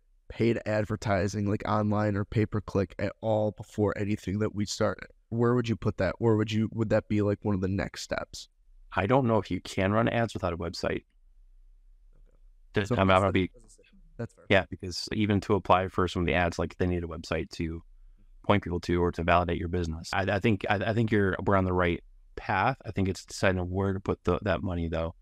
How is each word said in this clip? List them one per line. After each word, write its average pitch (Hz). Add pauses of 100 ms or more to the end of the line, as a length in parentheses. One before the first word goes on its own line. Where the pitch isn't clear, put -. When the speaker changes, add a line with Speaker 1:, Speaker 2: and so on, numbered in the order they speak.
(280)
Speaker 1:
paid -
advertising, 104
like, 104
online 104
or 101
pay-per-click -
at 98
all 107
before 104
anything 104
that 107
we 101
started? - (220)
Where 117
would 120
you 110
put -
that? 90
Where 113
would 107
you, 107
would 110
that 107
be, 104
like, 101
one 104
of 92
the 95
next 92
steps? - (480)
Speaker 2:
I 95
don't 127
know 113
if 95
you 90
can 95
run 113
ads 117
without 90
a 82
website. - (1700)
Just, 101
Speaker 1:
So 120
Speaker 2:
I'm, 95
I'm 95
gonna -
Speaker 1:
that's, 92
Speaker 2:
be 92 (680)
Speaker 1:
that's 117
fair. 85
Speaker 2:
Yeah, 98
because -
even 104
to 107
apply 92
for 90
some 90
of -
the -
ads, 87
like, 87
they 92
need 87
a 85
website 80
to 82 (600)
point 101
people 87
to 87
or 87
to 85
validate 85
your 87
business. 82
I, 95
I 104
think, 107
I, 104
I 107
think 110
you're, 101 (100)
we're 101
on 95
the 92
right 90 (320)
path. 110
I 107
think 98
it's 92
deciding 92
where 98
to 95
put -
the, 87
that 98
money, 85
though, 82